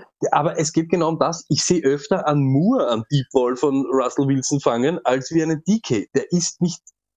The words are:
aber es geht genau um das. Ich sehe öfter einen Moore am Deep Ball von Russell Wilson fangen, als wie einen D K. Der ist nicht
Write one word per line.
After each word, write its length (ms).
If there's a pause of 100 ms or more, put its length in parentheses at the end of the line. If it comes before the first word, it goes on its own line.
(320)
aber 260
es 140
geht 180
genau 180
um 120
das. 280
Ich 140
sehe 220
öfter 420
einen 160
Moore 480
am 220
Deep 200
Ball 220
von 320
Russell 400
Wilson 320
fangen, 460
als 260
wie 100
einen 280
D 120
K. 360
Der 160
ist 280
nicht 220 (340)